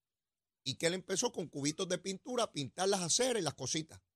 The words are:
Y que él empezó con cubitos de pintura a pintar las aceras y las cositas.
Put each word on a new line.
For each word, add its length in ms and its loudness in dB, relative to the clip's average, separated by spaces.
Y 120 -2
que 100 0
él 80 4
empezó 380 0
con 160 -4
cubitos 420 -2
de 80 0
pintura 460 -2
a 80 -4
pintar 380 -2
las 120 2
aceras 400 2
y 20 0
las 120 -2
cositas. 440 -4